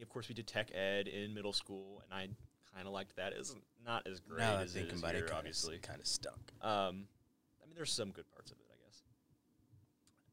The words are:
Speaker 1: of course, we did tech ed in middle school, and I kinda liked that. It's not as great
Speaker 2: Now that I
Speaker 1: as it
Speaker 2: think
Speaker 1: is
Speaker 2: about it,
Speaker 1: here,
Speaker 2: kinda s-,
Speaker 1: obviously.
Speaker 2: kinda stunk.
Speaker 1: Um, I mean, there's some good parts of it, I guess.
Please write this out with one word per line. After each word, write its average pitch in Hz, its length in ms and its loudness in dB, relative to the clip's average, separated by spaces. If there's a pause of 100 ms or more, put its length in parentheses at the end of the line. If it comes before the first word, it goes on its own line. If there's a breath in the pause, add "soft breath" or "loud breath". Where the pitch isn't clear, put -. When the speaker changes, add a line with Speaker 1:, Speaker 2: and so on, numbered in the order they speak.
Speaker 1:
of 113 80 -12
course, 120 180 -6
we 117 80 -6
did 110 120 -4
tech 110 260 2
ed 98 340 4
in 104 260 -2
middle 101 200 0
school, 98 520 -4
and 95 80 -12
I 95 160 -2 (460)
kinda 95 140 -6
liked 98 260 -2
that. 95 180 0
It's 123 220 -6 (280)
not 117 240 0
as 92 120 -6
great 80 200 -6
Speaker 2:
Now 110 140 8
that 98 60 6
I 92 40 2
Speaker 1:
as 90 120 -4
it 90 40 0
Speaker 2:
think 85 140 -2
Speaker 1:
is 87 60 -2
Speaker 2:
about 85 160 2
it, - 40 4
Speaker 1:
here, 85 80 2
Speaker 2:
kinda 80 60 0 (160)
s-, 80 160 0
Speaker 1:
obviously. 82 140 -4
Speaker 2:
kinda 71 260 -8
stunk. - 460 -2 (100)
Speaker 1:
Um, 98 460 4 (540)
I - 40 -20
mean, 160 100 -18
there's 160 160 0
some 104 200 0
good - 200 -12
parts - 200 -16
of - 80 -18
it, 58 120 -20
I 58 40 -20 (100)
guess. - 180 -20 (1300)